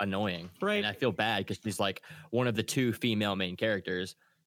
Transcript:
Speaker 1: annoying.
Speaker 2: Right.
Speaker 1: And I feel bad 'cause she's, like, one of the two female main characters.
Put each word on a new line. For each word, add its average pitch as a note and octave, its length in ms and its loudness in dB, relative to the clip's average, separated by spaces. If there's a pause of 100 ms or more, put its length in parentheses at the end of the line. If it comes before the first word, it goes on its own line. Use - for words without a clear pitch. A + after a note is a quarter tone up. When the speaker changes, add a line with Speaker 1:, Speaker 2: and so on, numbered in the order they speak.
Speaker 1:
annoying. F#2+ 500 -2 (100)
Speaker 2:
Right. G#3 180 2
Speaker 1:
And G3 60 -2
I G#2 60 0
feel A2 220 0
bad G#2+ 340 0
'cause G2 160 -4
she's, G#2 160 -4
like, G2 240 0 (280)
one B2 160 4
of A2+ 80 2
the A2 80 2
two C3 280 2
female G#2+ 460 2
main F#2 180 -2
characters. F#2+ 640 -2 (360)